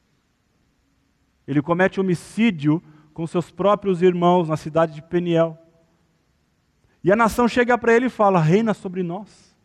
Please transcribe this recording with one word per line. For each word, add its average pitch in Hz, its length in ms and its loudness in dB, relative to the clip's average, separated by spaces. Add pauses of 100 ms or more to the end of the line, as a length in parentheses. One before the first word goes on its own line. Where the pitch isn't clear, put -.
(1500)
Ele 143 160 -2
comete 185 380 -2
homicídio 180 840 -2 (300)
com 165 160 -12
seus - 240 -6
próprios 196 500 -2
irmãos 175 460 2
na 156 80 -2
cidade 160 380 -2
de 151 80 -18
Peniel. 165 540 -2 (1500)
E 175 80 2
a 208 40 2
nação 233 300 2
chega 240 320 0
para 233 160 2
ele 247 120 2
e 233 40 -2
fala: 196 300 2
"Reina 190 340 2
sobre 185 300 -10
nós." 190 500 -14 (100)